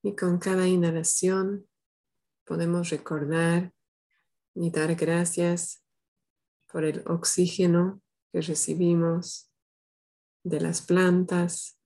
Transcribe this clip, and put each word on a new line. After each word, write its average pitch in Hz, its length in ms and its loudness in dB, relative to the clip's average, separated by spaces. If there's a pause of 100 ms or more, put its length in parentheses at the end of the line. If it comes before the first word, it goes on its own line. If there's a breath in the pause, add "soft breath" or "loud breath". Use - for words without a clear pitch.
Y 202 120 -4
con 175 220 2
cada 185 300 0
inhalación 185 960 0 (800)
podemos 170 440 -2
recordar 165 840 0 (800)
y 170 160 -2
dar 165 260 0
gracias 170 880 -2 (840)
por 160 160 -6
el 156 240 -4
oxígeno 170 920 2 (300)
que 165 100 -2
recibimos 165 1080 -2 (920)
de 160 160 -4
las 165 220 -2
plantas 180 1040 0